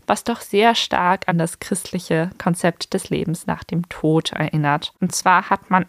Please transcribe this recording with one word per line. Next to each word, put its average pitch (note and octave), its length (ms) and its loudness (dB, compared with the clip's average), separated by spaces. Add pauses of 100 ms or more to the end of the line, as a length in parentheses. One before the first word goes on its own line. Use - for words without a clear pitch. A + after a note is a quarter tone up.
was - 160 0
doch A#3 180 -4
sehr A3+ 340 4
stark F3+ 520 0
an F3+ 100 2
das E3 220 -2
christliche F3 800 -4
Konzept - 560 -2
des - 160 -4
Lebens - 360 -4
nach - 180 -4
dem E3+ 260 -4
Tod D#3+ 420 0
erinnert. D3+ 720 -2
Und F3+ 120 0
zwar F#3 360 2
hat - 200 -2
man F#3 200 4